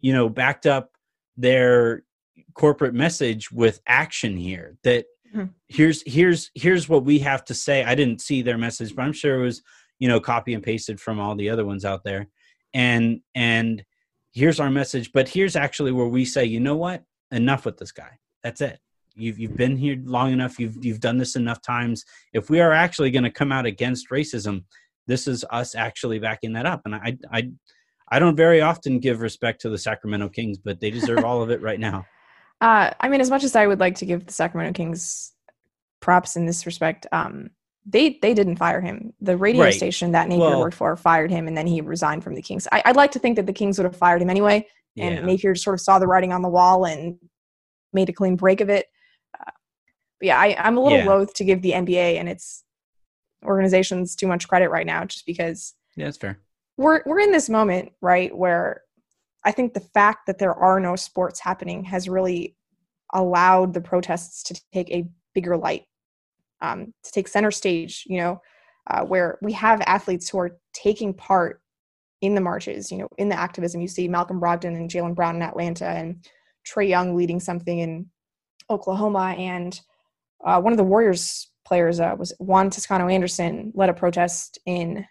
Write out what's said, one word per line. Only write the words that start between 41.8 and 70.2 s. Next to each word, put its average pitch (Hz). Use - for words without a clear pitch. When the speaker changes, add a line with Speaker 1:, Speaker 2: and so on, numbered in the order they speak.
Speaker 2:
resigned 156
from -
the 156
Kings. -
I, -
I'd 247
like 285
to 269
think 240
that 202
the 190
Kings 196
would 196
have 180
fired 175
him 180
anyway, 208
and 175
Speaker 1:
Yeah. 170
Speaker 2:
Napier 190
sort 190
of 180
saw 190
the 185
writing 185
on 180
the 180
wall 180
and 165
made 190
a -
clean 185
break 190
of 202
it. 202
Uh, -
but 190
yeah, 135
I, 202
I'm 226
a 254
little 285
Speaker 1:
Yeah. 185
Speaker 2:
loath 196
to 208
give 185
the 185
N 180
B 180
A 175
and 170
its -
organizations 185
too 190
much 175
credit 180
right 165
now, 165
just -
because 170
Speaker 1:
Yeah, 151
that's 143
fair. 98
Speaker 2:
we're, 311
we're 330
in 415
this 311
moment, 208
right, 180
where 175
I 208
think 247
the 196
fact 208
that 190
there 190
are 185
no 180
sports -
happening 180
has 185
really 185
allowed 185
the 175
protests 170
to -
take 180
a 175
bigger 175
light, 165
um, 214
to -
take 196
center 214
stage, 170
you 185
know, 175
uh, -
where 180
we 214
have 214
athletes 185